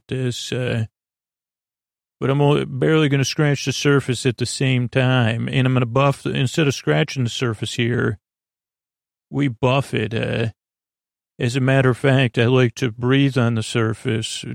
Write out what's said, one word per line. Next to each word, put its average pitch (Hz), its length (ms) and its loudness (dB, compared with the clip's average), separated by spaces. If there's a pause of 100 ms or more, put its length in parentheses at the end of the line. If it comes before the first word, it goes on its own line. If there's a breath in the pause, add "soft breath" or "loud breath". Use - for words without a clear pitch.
this, 127 460 -6
uh, 117 320 -2 (1400)
but 135 80 0
I'm 139 100 2
only 143 240 4
barely 147 460 0
gonna 139 160 2
scratch 147 400 -2
the 135 80 -2
surface 139 520 0
at 127 120 0
the 120 80 -2
same 127 420 -2
time. 123 640 0
And 131 180 2
I'm 131 60 2
gonna 123 120 2
buff, 135 400 0
instead 139 440 0
of 131 40 -2
scratching 151 520 -2
the 113 40 -2
surface 117 440 -4
here, 120 440 -2 (1120)
we 143 160 -2
buff 131 460 -2
it. 113 180 -4
Uh, 117 360 -2 (880)
as 123 180 -2
a 139 40 0
matter 131 320 4
of 113 60 -2
fact, 131 420 2
I 117 80 4
like 127 300 4
to 123 140 -2
breathe 131 460 0
on 117 160 2
the 110 80 -2
surface. 110 840 -4 (120)